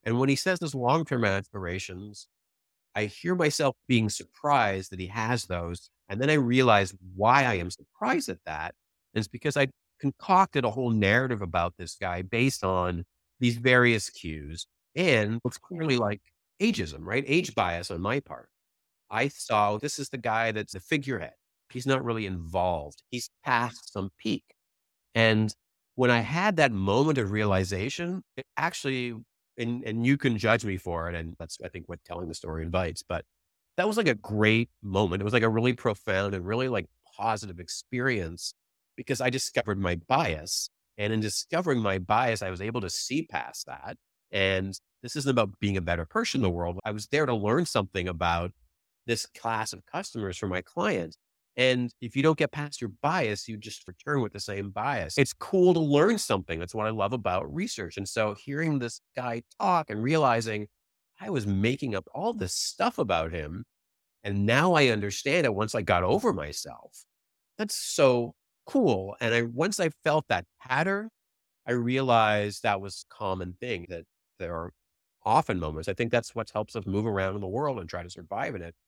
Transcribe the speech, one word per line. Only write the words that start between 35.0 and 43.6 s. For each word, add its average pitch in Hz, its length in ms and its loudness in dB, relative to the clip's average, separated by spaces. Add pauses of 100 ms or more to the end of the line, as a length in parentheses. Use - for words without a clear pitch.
It 101 40 -4
was, 104 80 0
like, 113 100 4
a 113 60 4
really 113 240 2
profound 101 600 -2
and 90 120 -6
really, 120 220 -2
like, 104 200 -2 (280)
positive 104 440 -4
experience 101 960 -4 (400)
because 127 260 -4
I 127 80 2
discovered 123 480 -2
my 87 300 -2
bias. 92 640 -2 (280)
And 104 160 -2
in 110 60 0
discovering 131 600 -2
my 98 180 0
bias, 110 420 2
I 95 80 -6
was 92 120 -6
able 113 200 -4
to 92 80 -6
see - 380 -4
past 62 400 -8